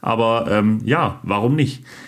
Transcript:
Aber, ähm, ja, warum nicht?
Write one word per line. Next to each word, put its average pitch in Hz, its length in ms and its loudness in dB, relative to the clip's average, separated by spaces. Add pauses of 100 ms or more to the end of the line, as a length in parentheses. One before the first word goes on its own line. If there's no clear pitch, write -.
Aber, 113 500 0
ähm, 107 340 2
ja, 139 380 0
warum 104 320 0
nicht? - 300 -2 (240)